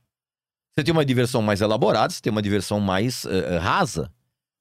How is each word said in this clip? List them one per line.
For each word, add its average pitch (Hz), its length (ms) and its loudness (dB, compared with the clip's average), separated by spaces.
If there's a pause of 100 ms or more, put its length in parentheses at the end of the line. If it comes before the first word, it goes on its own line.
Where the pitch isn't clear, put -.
(720)
Você 151 120 -2
tem 165 80 2
uma 160 120 4
diversão 123 380 2
mais 104 180 0
elaborada, 113 520 2
você - 80 -12
tem 123 100 -4
uma 107 120 0
diversão 101 380 -2
mais, 101 460 -2
é, 87 300 -2
é, - 20 0
rasa. 107 520 -2 (500)